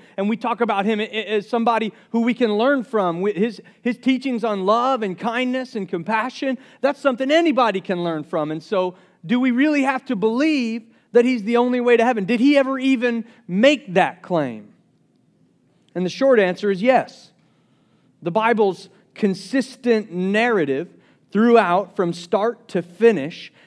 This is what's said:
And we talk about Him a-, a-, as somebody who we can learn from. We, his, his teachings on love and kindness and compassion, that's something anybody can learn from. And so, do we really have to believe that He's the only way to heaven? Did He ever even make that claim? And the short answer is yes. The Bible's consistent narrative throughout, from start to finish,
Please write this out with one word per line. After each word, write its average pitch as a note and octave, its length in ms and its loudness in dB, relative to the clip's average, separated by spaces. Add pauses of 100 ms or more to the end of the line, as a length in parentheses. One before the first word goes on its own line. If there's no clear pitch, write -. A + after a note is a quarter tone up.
(160)
And G3+ 140 -2
we A3+ 60 -2
talk A#3+ 260 -6
about G3+ 240 0
Him G#3+ 120 0
a-, G#3+ 60 -4
a-, G#3+ 320 -6
as G3+ 120 -4
somebody A3+ 440 0 (180)
who A#3 120 0
we A#3 120 0
can G#3+ 220 0
learn B3+ 260 2
from. F3+ 380 -2
We, G3+ 120 -2
his, G3+ 300 -4 (200)
his A#3+ 160 -4
teachings B3+ 460 -2
on G3+ 220 -2
love A#3+ 360 2
and F#3 160 -6
kindness B3 580 -4
and F#3+ 120 -8
compassion, A3+ 680 -4 (220)
that's C#4 200 -2
something C4+ 300 -2
anybody B3 500 2
can F3 220 -4
learn D#3+ 220 -4
from. D#3 260 -4
And D#3 120 -8
so, F#3 340 -4 (280)
do G#3+ 140 0
we C4 120 2
really C#4+ 320 2
have C4 240 -2
to B3+ 100 -4
believe A#3 680 -2 (300)
that A#3+ 120 6
He's B3 180 0
the A#3 160 0
only B3 220 0
way A#3+ 160 4
to A3+ 80 4
heaven? A3+ 200 0
Did A3 160 0
He C#4+ 160 6
ever C4+ 220 0
even B3 480 0 (200)
make G#3+ 480 2
that E3 280 0
claim? B2 500 -6 (1200)
And F3+ 100 -4
the F3 60 -4
short C4 300 4
answer F#3 300 0
is F#3 100 -2
yes. - 500 0 (920)
The E3+ 80 -6
Bible's G#3+ 580 0 (260)
consistent A3 960 -2
narrative F3+ 760 -2 (460)
throughout, G3+ 600 4
from F3 200 -2
start A3 540 -4
to F#3 120 -2
finish, E3+ 720 0 (140)